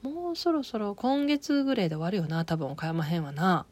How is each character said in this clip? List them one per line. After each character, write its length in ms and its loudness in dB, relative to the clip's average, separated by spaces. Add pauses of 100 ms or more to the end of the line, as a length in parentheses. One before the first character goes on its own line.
も 300 -6
う 40 -4
そ 160 0
ろ 120 2
そ 140 -8
ろ 180 -2
今 300 2
月 380 2
ぐ 100 2
ら 120 2
い 40 2
で 60 -4
終 60 -4
わ 100 -2
る 60 0
よ 100 0
な。 160 0
多 140 0
分、 120 -2
岡 180 -6
山 160 0
編 200 0
は 80 -6
な。 400 2